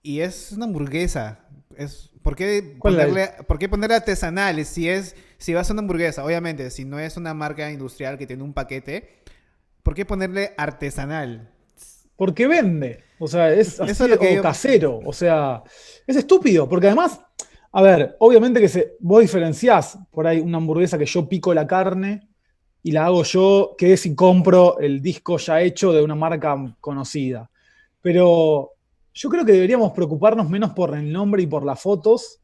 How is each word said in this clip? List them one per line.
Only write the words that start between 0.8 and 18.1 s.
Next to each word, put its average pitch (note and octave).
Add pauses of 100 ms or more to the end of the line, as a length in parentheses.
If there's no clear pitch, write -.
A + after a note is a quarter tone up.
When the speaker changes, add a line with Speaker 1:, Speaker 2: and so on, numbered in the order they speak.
Speaker 1:
Es, C#3 (120)
¿por -
qué F#3
Speaker 2:
¿Cuál G3
es E3+
la D3
Speaker 1:
ponerle, F#3+
por D#3
qué F#3+
ponerle G#3+
artesanales F#3
si E3+
es, F#3 (240)
si E3
vas F3
a -
una G#3+
hamburguesa? E3
Obviamente, D#3+
si C3
no C#3
es D#3
una E3
marca D3+
industrial C3+
que C#3
tiene C3
un C#3+
paquete, C#3 (640)
¿por D3+
qué F#3+
ponerle G3
artesanal? C#3 (680)
Speaker 2:
Porque F#3+
vende. F3 (180)
O D#3+
sea, E3
es F#3+
Speaker 1:
Eso F#3
Speaker 2:
así F3+
Speaker 1:
es - (100)
lo G#3+
que F#3
Speaker 2:
o -
Speaker 1:
yo G3
Speaker 2:
casero. D#3
O D3
sea, D3+ (440)
es C4+
estúpido. A#3+
Porque F3+
además, D#4+ (520)
a F#3+
ver, F3